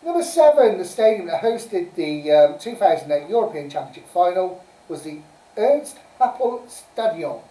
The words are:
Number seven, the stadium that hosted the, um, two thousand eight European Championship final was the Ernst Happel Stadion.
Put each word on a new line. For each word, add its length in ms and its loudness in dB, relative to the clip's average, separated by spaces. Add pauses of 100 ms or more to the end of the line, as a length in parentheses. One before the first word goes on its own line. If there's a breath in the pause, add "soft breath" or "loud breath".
Number 200 -2
seven, 540 4
the 80 -6
stadium 420 0
that 140 -4
hosted 540 -4
the, 360 -4
um, 280 6
two 160 -10
thousand 360 0
eight 180 -2
European 400 -2
Championship 380 -12
final 560 0 (240)
was 160 -12
the 160 -12 (380)
Ernst 400 0 (220)
Happel 500 -2
Stadion. 800 -6